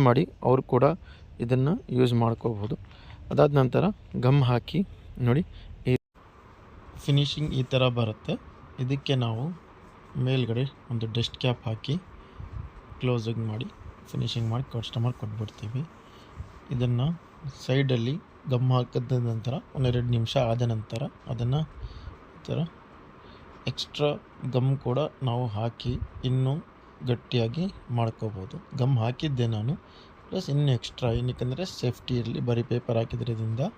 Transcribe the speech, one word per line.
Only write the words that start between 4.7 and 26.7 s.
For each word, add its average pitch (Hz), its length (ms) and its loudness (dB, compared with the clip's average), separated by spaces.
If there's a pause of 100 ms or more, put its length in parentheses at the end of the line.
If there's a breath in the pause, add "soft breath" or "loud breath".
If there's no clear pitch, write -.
ನೋಡಿ, 139 140 4 (480 loud breath)
ಈ 127 40 6 (1120)
ಫಿನಿಶಿಂಗ್ 143 440 2 (100)
ಈ 123 120 2
ಥರ 127 100 4 (160)
ಬರುತ್ತೆ. 117 380 -2 (480)
ಇದಕ್ಕೆ 139 320 0 (100)
ನಾವು 113 180 -2 (800)
ಮೇಲ್ಗಡೆ 123 380 0 (260)
ಒಂದು 113 160 -4 (120)
ಡಸ್ಟ್ - 240 -4
ಕ್ಯಾಪ್ 123 260 0
ಹಾಕಿ 110 280 -4 (1040 loud breath)
ಕ್ಲೋಸಿಂಗ್ 117 500 0
ಮಾಡಿ 110 160 -6 (440)
ಫಿನಿಶಿಂಗ್ 120 420 -2
ಮಾಡಿ 127 200 -2
ಕಸ್ಟಮರ್ 117 480 -2
ಕೊಟ್ಬಿಡ್ತೀವಿ. 107 640 -8 (920 loud breath)
ಇದನ್ನು 120 320 2 (600)
ಸೈಡಲ್ಲಿ 131 460 2 (380)
ಗಮ್ 127 220 4
ಹಾಕಿದ 123 460 0 (100)
ನಂತರ 113 260 -4 (220)
ಒಂದೆರಡು 123 400 2
ನಿಮಿಷ 113 180 -2 (160)
ಆದ 120 120 0 (100)
ನಂತರ 113 300 -6 (300)
ಅದನ್ನು 123 280 0 (760 loud breath)
ಈ - 100 -20
ಥರ - 120 -2 (1120 loud breath)
ಎಕ್ಸ್ಟ್ರಾ - 400 -2 (440)
ಗಮ್ 131 160 4 (160)
ಕೂಡ 127 120 0 (240)
ನಾವು 123 240 0
ಹಾಕಿ 117 480 -4 (300)
ಇನ್ನೂ 131 300 2 (560)